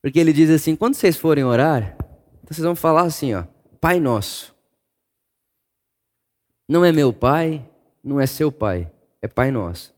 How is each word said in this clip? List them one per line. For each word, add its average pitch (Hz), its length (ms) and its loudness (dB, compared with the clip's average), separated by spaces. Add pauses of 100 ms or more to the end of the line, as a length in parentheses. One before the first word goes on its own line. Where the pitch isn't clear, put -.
Porque 143 180 -2
ele 160 140 4
diz 156 160 4
assim, 160 260 2
"Quando 233 200 0
vocês 180 240 0
forem 147 260 2
orar, 123 540 0
então - 500 -18
vocês 156 160 -10
vão 175 100 -2
falar 165 280 2
assim, 147 320 -4
ó, 87 100 -6 (360)
'Pai 175 180 2
nosso.'" 120 560 -4 (2250)
Não 170 160 2
é 170 80 4
"meu 143 200 2
pai", 151 560 -2 (340)
não 139 180 -4
é 135 60 2
"seu 147 260 -4
pai", 90 400 -6 (280)
é 117 60 -10
"Pai 127 240 -2
nosso". 95 480 -8